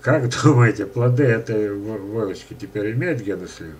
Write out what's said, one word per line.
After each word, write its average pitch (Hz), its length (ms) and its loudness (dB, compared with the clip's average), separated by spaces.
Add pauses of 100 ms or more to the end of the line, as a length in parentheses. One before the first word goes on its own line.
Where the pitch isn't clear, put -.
Как 117 280 2
<laughs> - 140 -4
думаете, 120 420 6
плоды 123 380 2
этой 107 500 0
во-, 104 240 -8
войлочки 101 560 -6
теперь 104 400 -6
имеют 147 280 -2
гены 92 260 -6
сливы? 80 320 -16